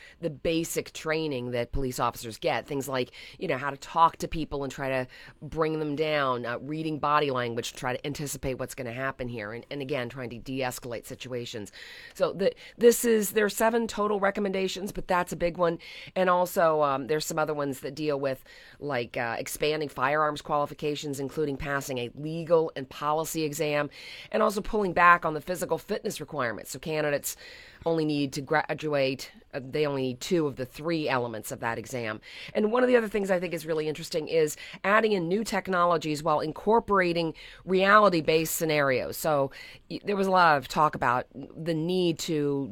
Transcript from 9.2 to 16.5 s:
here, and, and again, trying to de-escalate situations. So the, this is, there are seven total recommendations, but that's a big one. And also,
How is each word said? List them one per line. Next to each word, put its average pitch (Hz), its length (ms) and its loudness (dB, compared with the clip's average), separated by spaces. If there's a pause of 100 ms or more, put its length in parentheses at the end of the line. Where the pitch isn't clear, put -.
here, 110 240 -8
and, 120 200 -12
and 143 100 -6
again, 131 280 -4
trying 127 200 -8
to 120 80 -12
de-escalate 127 680 -6
situations. 120 640 -8 (420)
So 190 200 0
the, 185 180 0 (260)
this 233 260 6
is, 220 280 2
there 214 140 2
are 202 40 0
seven 226 380 0
total 208 320 -2
recommendations, 190 720 -2
but - 160 -8
that's 175 260 0
a 165 40 -6
big 170 200 0
one. 170 220 2 (360)
And 185 140 4
also, 175 540 4